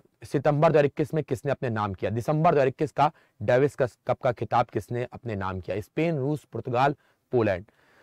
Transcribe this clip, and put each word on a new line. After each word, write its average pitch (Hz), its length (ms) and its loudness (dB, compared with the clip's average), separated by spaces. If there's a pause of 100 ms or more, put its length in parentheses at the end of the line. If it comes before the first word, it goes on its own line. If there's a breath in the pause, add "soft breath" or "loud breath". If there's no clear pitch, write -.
(240)
सितंबर 147 440 2
दो 160 40 4
हज़ार 147 140 4
इक्कीस - 280 -2
में 156 100 -2
किसने 135 280 -4
अपने 127 180 -4
नाम 104 240 -2
किया? 101 180 -4
दिसंबर 151 400 2
दो 143 40 4
हज़ार 135 120 4
इक्कीस 139 240 -4
का 147 200 2 (300 soft breath)
डेविस 127 340 2
का, 127 120 0 (200)
कप 120 140 -4
का 127 100 0
खिताब 120 340 0
किसने 120 480 -6
अपने 117 220 -8
नाम 95 240 -6
किया? 95 220 -6
स्पेन, 160 360 -4
रूस, 139 260 -4
पुर्तगाल, 123 520 -2 (360)
पोलैंड। 104 340 0 (380 soft breath)